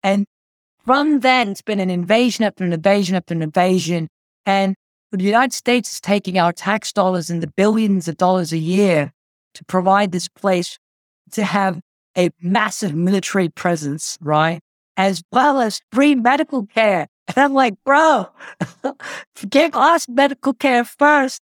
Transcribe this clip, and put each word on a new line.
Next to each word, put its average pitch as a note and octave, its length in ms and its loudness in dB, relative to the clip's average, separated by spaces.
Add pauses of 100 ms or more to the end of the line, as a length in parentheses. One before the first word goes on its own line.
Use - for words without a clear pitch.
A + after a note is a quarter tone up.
And G3+ 240 0 (580)
from C#4 360 2
then, B3+ 300 2
it's G3 120 -10
been G3+ 180 -4
an F#3 100 -2
invasion G#3+ 540 0
after F#3+ 200 -4
an F3 80 -2
invasion F#3+ 440 0
after F3 180 -4
an E3 80 -2
invasion. E3+ 680 0 (360)
And G3 300 0 (380)
the F#3 120 -4
United A#3 280 2
States B3 400 -2
is - 80 -12
taking G3 380 -2
our E3+ 140 2
tax G3+ 400 -6
dollars F#3 380 -2
and E3+ 120 -4
the E3 40 -6 (100)
billions G3+ 520 0
of D#3 80 -8
dollars F3+ 360 0
a E3 60 -4
year E3 540 0 (420)
to - 100 -20
provide F#3+ 480 0
this F3 160 -6
place F#3 500 -4 (540)
to A3 120 -4
have F#3+ 360 -2 (360)
a F3+ 120 2 (140)
massive G3 520 -2
military F3+ 540 0
presence, D#3 720 -6
right? D#3 400 0 (360)
As F#3+ 260 -2 (100)
well C4+ 280 2
as A3 200 -4 (120)
free C#4+ 220 4
medical B3+ 520 0
care. G3+ 400 0 (220)
And - 100 -2
I'm C#4 160 2
like, B3+ 200 2 (100)
"Bro, C#4 440 2 (560)
<laughs> - 640 -10
give D4+ 260 2
us D4+ 340 2
medical C4+ 460 0
care B3+ 300 0
first. C#4+ 560 0 (120)